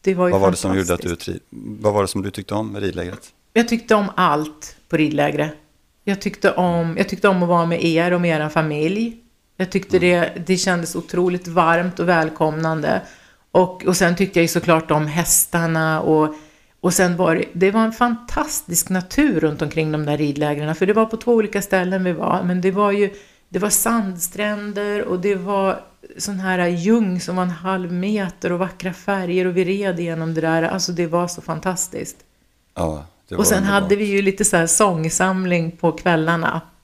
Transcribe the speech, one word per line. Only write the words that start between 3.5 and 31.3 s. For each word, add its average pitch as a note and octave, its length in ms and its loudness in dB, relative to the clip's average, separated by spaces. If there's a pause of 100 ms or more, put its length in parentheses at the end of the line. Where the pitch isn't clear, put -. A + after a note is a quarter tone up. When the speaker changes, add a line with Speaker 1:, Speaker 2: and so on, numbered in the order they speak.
Speaker 1:
Jag A#3 160 2
tyckte A3+ 260 2
om G#3 120 2 (100)
allt D3+ 600 -2 (120)
på E3 80 -2
ridlägret. D3 560 0 (520)
Jag G3 160 -2
tyckte - 320 0
om, E3+ 440 0
jag F#3 120 0
tyckte G3 200 0
om F#3 140 4
att E3+ 60 0
vara E3+ 180 4
med E3+ 180 -2
er E3+ 280 2
och F3 80 2
med E3 200 2
er D3+ 80 -2
familj. D#3+ 680 -2 (440)
Jag F#3 100 -2
tyckte F#3 260 0
Speaker 2:
Mm. F3+ 140 4 (240)
Speaker 1:
det, F3+ 120 -8
det F#3 100 2
kändes F3 400 -2
otroligt F3+ 520 -2
varmt E3+ 520 2
och F3 80 0
välkomnande. D#3+ 920 0 (480)
Och, F3+ 340 2
och F3+ 120 2
sen F3 200 2
tyckte F#3+ 220 0
jag E3+ 60 6
ju E3 40 0
såklart E3 420 2
om D3+ 160 2
hästarna. D#3+ 960 0
Och, D#3 340 4 (460)
och F3 140 2
sen F3+ 220 2
var E3 200 2
det, - 160 0
det F#3 180 2
var A3 140 2
en A3+ 80 0
fantastisk A#3+ 960 -2
natur F#3 520 2
runt D#3 220 0
omkring D#3 300 -2
de D3+ 120 -2
där D3 140 0
ridlägren. D3 560 -2
För F#3 120 0
det G3+ 60 2
var A3 140 4
på A3 100 -6
två A#3+ 180 0
olika G#3 280 0
ställen F#3 420 0
vi F3+ 80 0
var. F3 300 -2
Men F3+ 180 0
det F#3 100 2
var G3+ 220 2
ju, G3+ 180 2 (380)
det F3+ 100 -4
var G#3 120 0
sandstränder G#3 1300 -2
och F3+ 160 -2
det G3+ 140 0
var G3 460 -2 (380)
sån G3 220 -6
här F#3 280 0
ljung F3+ 520 2
som F3 160 -6
var F#3 60 0
en F3+ 80 -2
halv F3+ 420 -4
meter F#3 600 -4
och F3 60 -2
vackra F3+ 340 -6
färger. F#3 540 -2
Och F3 100 0
vi F#3 80 2
red F#3 360 -2
igenom E3 340 -4
det D#3+ 60 0
där. E3 220 2
Alltså, F3+ 300 -2
det F3 140 -2
var F3 220 0
så F3 140 -10